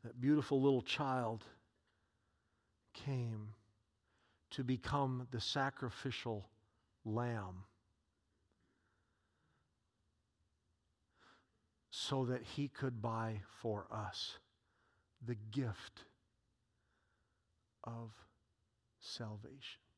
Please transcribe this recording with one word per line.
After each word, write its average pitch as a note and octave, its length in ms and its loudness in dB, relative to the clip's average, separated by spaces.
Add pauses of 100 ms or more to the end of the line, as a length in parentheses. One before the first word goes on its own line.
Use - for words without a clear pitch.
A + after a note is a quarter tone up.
That A#2+ 160 -10
beautiful C#3+ 400 6
little C3+ 220 8
child B2+ 640 0 (1500)
came A#2 560 -2 (1000)
to C3+ 140 -2
become B2+ 680 2
the A#2 100 0
sacrificial B2 1080 0 (560)
lamb G#2+ 600 0 (4000)
so C3 340 0
that B2 180 2
he C#3+ 260 -2
could B2+ 320 -2
buy A2+ 400 0 (200)
for G#2 320 0
us - 460 -4 (840)
the A#2 120 -2 (160)
gift A#2+ 520 -2 (1800)
of A#2 260 -6 (920)
salvation. A#2+ 800 -10 (180)